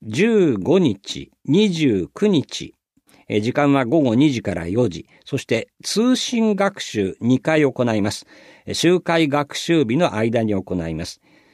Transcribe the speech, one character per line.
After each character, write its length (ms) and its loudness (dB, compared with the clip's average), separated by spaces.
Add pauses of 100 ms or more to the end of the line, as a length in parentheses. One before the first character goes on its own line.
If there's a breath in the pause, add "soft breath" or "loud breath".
十 540 2
五 240 2
日、 500 -4 (140)
二 260 4
十 420 0
九 140 -2
日。 480 -2 (540 soft breath)
え、 140 0
時 100 -2
間 220 2
は 100 2
午 160 0
後 140 2
二 160 4
時 120 -4
か 120 -4
ら 120 -6
四 220 0
時。 180 -10 (180 soft breath)
そ 120 -8
し 80 -6
て 240 -2 (160)
通 320 0
信 400 0
学 240 -2
習 400 -4
二 200 2
回 240 2
行 200 0 (100)
い 60 0
ま 100 0
す。 160 -10 (460 loud breath)
集 280 2
会 280 0
学 260 -2
習 300 0
日 140 0
の 160 0
間 280 0
に 120 0
行 340 -4
い 60 -6
ま 100 -6
す。 160 -16 (340 soft breath)